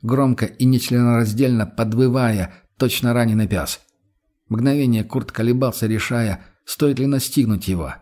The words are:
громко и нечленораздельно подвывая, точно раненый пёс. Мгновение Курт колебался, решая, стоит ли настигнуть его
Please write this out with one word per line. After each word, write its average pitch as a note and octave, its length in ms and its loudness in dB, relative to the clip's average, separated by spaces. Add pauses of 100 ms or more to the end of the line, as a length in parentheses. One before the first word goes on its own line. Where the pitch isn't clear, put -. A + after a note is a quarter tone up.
громко B2+ 440 0
и - 200 -2
нечленораздельно A#2+ 1000 2
подвывая, A2+ 840 0 (240)
точно A#2+ 360 0
раненый A2 340 2
пёс. F2+ 340 -4 (680)
Мгновение B2 540 0
Курт A#2 280 -6
колебался, A#2+ 540 -2
решая, A2 600 -2 (200)
стоит C#3+ 320 0
ли B2+ 80 0
настигнуть C3 640 0
его E2 340 -4